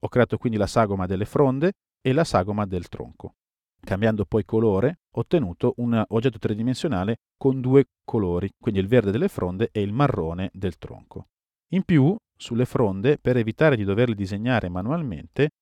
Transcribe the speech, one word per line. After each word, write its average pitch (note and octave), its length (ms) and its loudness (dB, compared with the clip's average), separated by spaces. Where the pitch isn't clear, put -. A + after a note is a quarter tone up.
Ho G2+ 60 -4
creato A#2 280 2
quindi A2+ 200 -2
la G2+ 100 0
sagoma G2 380 0
delle F#2+ 180 -2
fronde C#3 500 0
e C3 100 0
la D#3 140 2
sagoma G#2 400 0
del F#2 240 -6
tronco. - 460 -14
Cambiando G#2 460 0
poi G#2+ 180 0
colore, A2+ 560 2
ho A#2 60 -4
ottenuto A#2+ 560 0
un A#2 320 0
oggetto A2+ 300 -2
tridimensionale A2+ 840 -2
con C3 240 0
due C3 240 6
colori, F#2+ 460 -2
quindi G2 220 -2
il F#2+ 60 -2
verde G#2+ 240 4
delle D3+ 180 0
fronde F#2+ 420 -4
e G#2+ 100 -2
il G2+ 120 -2
marrone F#2 600 -2
del F#2+ 240 -6
tronco. - 520 -18
In F#3 140 0
più, D#3 300 4
sulle A#2+ 300 -2
fronde, A2 520 0
per B2+ 200 0
evitare A#2+ 400 2
di G#2 80 -2
doverle A2 280 2
disegnare G2+ 540 -2
manualmente A#2 840 -4